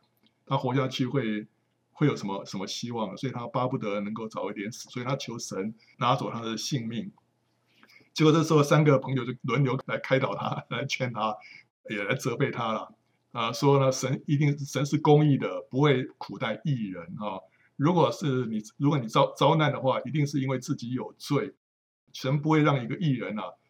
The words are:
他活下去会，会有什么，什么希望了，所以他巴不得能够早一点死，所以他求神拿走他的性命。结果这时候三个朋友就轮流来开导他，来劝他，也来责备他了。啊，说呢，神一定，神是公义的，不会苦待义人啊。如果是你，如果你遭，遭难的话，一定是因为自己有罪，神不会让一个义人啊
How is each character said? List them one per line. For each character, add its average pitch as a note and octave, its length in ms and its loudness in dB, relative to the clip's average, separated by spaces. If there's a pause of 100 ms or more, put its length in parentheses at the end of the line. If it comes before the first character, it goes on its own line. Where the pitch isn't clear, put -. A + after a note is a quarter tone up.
(480)
他 C#3 100 0
活 B2 160 -2
下 C3 140 0
去 C3 180 -2
会， A2+ 400 -2 (460)
会 - 160 0
有 D#3+ 80 2
什 - 100 -10
么， G2 200 -6
什 - 120 -10
么 F#2+ 80 -6
希 - 240 -8
望 A2 220 -4
了， F2+ 60 -12
所 C3 120 -6
以 - 20 -4
他 A#2 140 -8
巴 B2 220 0
不 B2+ 100 -2
得 G#2 240 -4
能 G2+ 100 -6
够 A2+ 160 -8
早 G2+ 220 -6
一 G#2 60 -8
点 G#2 160 -6
死， - 180 -16
所 A#2+ 100 -8
以 B2 60 -6
他 C3+ 100 -2
求 A#2 220 -8
神 G#2 380 -6 (240)
拿 B2+ 160 2
走 G#2 160 -4
他 A2 100 -8
的 A2+ 160 -6
性 A#2 300 -4
命。 A2+ 240 -8 (1000)
结 - 120 2
果 D3+ 100 8
这 D#3+ 80 6
时 D#3 120 2
候 D3 100 6
三 D#3 200 4
个 D3 140 6
朋 C3 160 -4
友 B2+ 100 0
就 A#2+ 100 -6 (100)
轮 B2+ 200 2
流 C3 220 2
来 A2+ 140 -4
开 - 180 2
导 G2+ 160 0
他， - 360 -6
来 A#2+ 160 -4
劝 B2+ 280 -4
他， G#2+ 240 -2 (540)
也 G#2 120 -4
来 G#2 120 0
责 A#2+ 200 -4
备 C3 140 0
他 A#2 240 -4
了。 G2 220 -8 (360)
啊， A#2+ 200 -4
说 C#3 280 4
呢， C3+ 120 4
神 C3 360 -4
一 D3 100 2
定， C#3+ 220 2
神 C#3 260 -4
是 D3 100 -2
公 D3+ 320 6
义 C3+ 120 4
的， - 200 -4 (120)
不 B2+ 100 0
会 C3 220 4 (160)
苦 G2 180 -12
待 A2 260 -6
义 A#2+ 260 -2
人 F2 140 -10 (140)
啊。 G2 240 -8 (340)
如 D3 160 2
果 D3 200 4
是 B2+ 340 0
你， A2 160 -4 (160)
如 C#3+ 140 4
果 D3+ 80 2
你 A2+ 80 -4
遭， - 260 4
遭 D#3 220 4
难 D3+ 160 4
的 - 100 -6
话， B2 200 0
一 B2 100 -8
定 D3 160 2
是 C#3+ 120 -2
因 C3 80 0
为 C3 120 -2
自 C3 160 -4
己 A#2+ 160 -8
有 A#2 260 -6
罪， A2+ 380 -2 (560)
神 C#3 280 -2
不 D3 80 -4
会 D#3 140 6
让 C#3+ 220 4
一 - 20 -6
个 B2+ 120 -6
义 D#3 160 2
人 G#2 260 -4
啊 F#2+ 60 -8 (240)